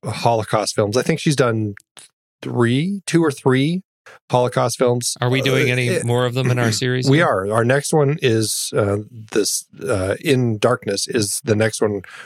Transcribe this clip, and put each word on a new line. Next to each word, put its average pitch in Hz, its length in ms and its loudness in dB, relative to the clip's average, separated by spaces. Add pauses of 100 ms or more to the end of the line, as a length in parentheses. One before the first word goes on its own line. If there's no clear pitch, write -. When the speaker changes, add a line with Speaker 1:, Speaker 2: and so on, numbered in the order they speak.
Speaker 1:
Holocaust 110 720 0
films. 107 220 0
I 123 60 4
think 160 180 0
she's 147 160 0
done 113 380 0 (680)
three, 131 640 0
two 165 180 2
or 156 80 2
three 139 520 0 (460)
Holocaust 123 480 0
films. 123 440 0
Speaker 2:
Are 123 80 0
we 131 120 0
doing 131 280 2
Speaker 1:
Uh, 123 40 2
Speaker 2:
any 123 140 0
Speaker 1:
it - 180 0
Speaker 2:
more 120 200 2
of 120 80 -2
them 123 180 0
in 123 80 0
our 117 120 2
Speaker 1:
<clears throat> 107 120 -4
Speaker 2:
series 127 260 0
Speaker 1:
We 143 100 6
Speaker 2:
here? 170 80 2
Speaker 1:
are. 101 220 0
Our 113 140 2
next 131 300 0
one 147 280 2
is, 113 540 0
uh, 104 220 0 (340)
this, - 340 -2 (160)
uh, 95 380 -2
In 127 380 0
Darkness 110 500 -2
is 107 380 -2
the 113 100 2
next 107 260 0
one 104 200 -2 (240)